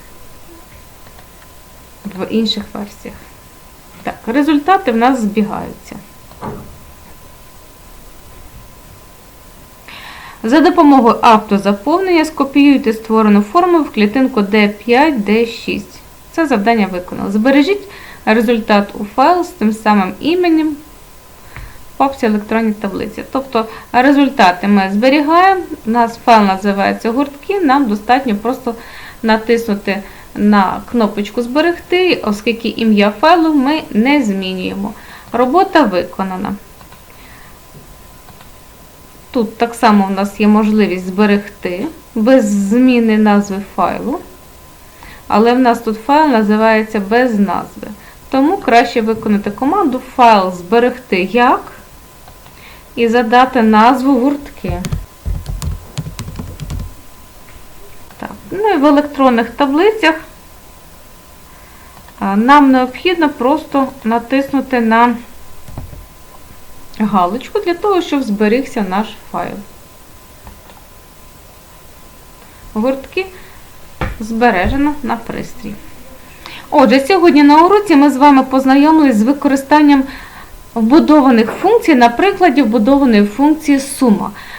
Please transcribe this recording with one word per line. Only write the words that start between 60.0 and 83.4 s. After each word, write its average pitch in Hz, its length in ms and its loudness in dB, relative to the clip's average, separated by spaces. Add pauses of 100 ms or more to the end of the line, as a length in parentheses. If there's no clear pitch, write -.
а, 196 160 -4
нам 269 360 6
необхідно 294 580 0
просто 269 580 -2 (160)
натиснути 254 800 -2
на 233 340 2 (1800)
галочку 208 600 -2
для 349 140 -4
того, 370 280 -2
щоб 277 220 -4
зберігся 214 640 -2
наш 208 180 -4 (240)
файл. 180 240 -10 (3250)
Гуртки 269 520 -6 (920)
збережено 233 840 0
на 226 120 -6
пристрій. - 580 -12 (960)
Отже, 269 300 4
сьогодні 330 440 4
на 302 220 6
уроці 403 300 2
ми 277 160 4
з 254 60 -4
вами 269 260 4
познайомились 269 720 2
з 208 80 2
використанням 285 800 2 (720)
вбудованих 240 760 4
функцій 370 440 2
на 240 140 4
прикладі 330 520 0
вбудованої 233 640 2
функції 285 540 0